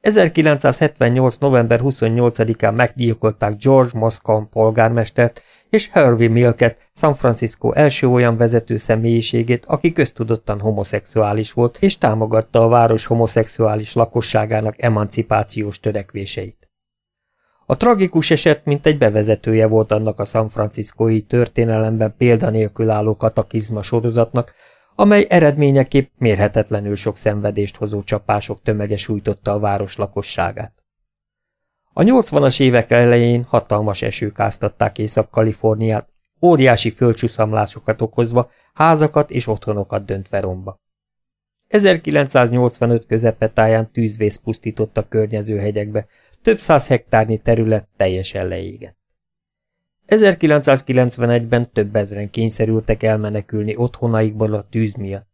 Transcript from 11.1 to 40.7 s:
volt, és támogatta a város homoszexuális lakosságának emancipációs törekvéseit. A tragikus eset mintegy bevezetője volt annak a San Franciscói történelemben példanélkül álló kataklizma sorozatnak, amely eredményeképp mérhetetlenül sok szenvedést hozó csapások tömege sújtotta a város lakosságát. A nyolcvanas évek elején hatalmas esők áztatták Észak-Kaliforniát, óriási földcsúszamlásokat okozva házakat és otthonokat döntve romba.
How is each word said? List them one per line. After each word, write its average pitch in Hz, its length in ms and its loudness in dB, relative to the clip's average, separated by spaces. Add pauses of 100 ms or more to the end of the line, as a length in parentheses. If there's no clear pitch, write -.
volt, 120 280 -2
és 196 180 0
támogatta 110 680 0
a 113 40 4
város 117 360 4
homoszexuális 110 880 -2
lakosságának 110 920 -2
emancipációs 104 1000 -2
törekvéseit. 101 920 -8 (960)
A 135 100 0
tragikus 190 540 2
eset 151 340 2
mintegy 147 340 0
bevezetője 110 680 2
volt 110 260 2
annak 107 280 -2
a 101 40 -4
San 110 240 -2
Franciscói 107 720 -4
történelemben 110 960 0
példanélkül 110 720 0
álló 107 260 0
kataklizma 110 680 -4
sorozatnak, 117 720 -2 (400)
amely 202 340 4
eredményeképp 143 920 2
mérhetetlenül 104 760 0
sok 101 200 -6
szenvedést 104 600 -4
hozó 104 260 -6
csapások 104 600 -4
tömege 104 340 -4
sújtotta - 560 -4
a 104 60 -2
város 101 380 -4
lakosságát. - 880 -8 (1080)
A 185 100 0
nyolcvanas 175 560 2
évek 123 320 2
elején 120 520 4
hatalmas 107 600 -2
esők 107 380 -6
áztatták 107 580 -4
Észak-Kaliforniát, 110 1120 -2 (320)
óriási 131 500 4
földcsúszamlásokat 110 1120 -2
okozva 117 480 -2 (240)
házakat 151 560 2
és 120 160 -6
otthonokat 101 580 -6
döntve 98 360 -6
romba. 95 400 -10 (880)